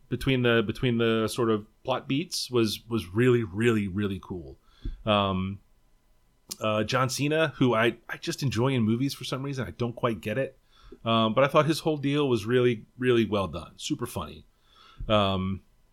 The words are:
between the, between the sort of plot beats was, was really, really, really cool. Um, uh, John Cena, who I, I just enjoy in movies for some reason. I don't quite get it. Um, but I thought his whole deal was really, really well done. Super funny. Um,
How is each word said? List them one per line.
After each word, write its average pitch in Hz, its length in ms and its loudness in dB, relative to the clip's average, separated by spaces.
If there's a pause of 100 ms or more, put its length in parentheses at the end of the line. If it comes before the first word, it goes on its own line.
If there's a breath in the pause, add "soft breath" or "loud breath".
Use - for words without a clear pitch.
between 127 340 0
the, 117 220 4
between 117 340 -2
the 113 280 2
sort 113 240 0
of 107 160 0 (160)
plot 127 240 -4
beats 143 420 -4
was, 113 300 0 (100)
was 113 240 -4
really, 123 300 4
really, 107 460 0
really 98 340 -4
cool. 82 340 -12 (480 loud breath)
Um, 98 540 0 (1040)
uh, 107 240 0
John 127 260 0
Cena, 151 460 0
who 123 180 4
I, 113 220 2 (120)
I - 100 -10
just - 260 -6
enjoy 120 240 0
in 127 160 2
movies 120 300 0
for - 100 -14
some 131 180 -8
reason. 135 240 -8
I 90 60 -10
don't 117 240 -6
quite 113 240 -2
get 107 180 -4
it. - 180 -4 (480 soft breath)
Um, 113 300 2
but 135 80 4
I 143 60 4
thought 151 180 4
his 151 140 0
whole 156 160 0
deal 143 320 0
was 110 180 0
really, 123 380 2 (120)
really 123 280 4
well 98 240 0
done. 78 300 -10
Super 143 280 -6
funny. 80 380 -10 (640 soft breath)
Um, 95 520 2 (320)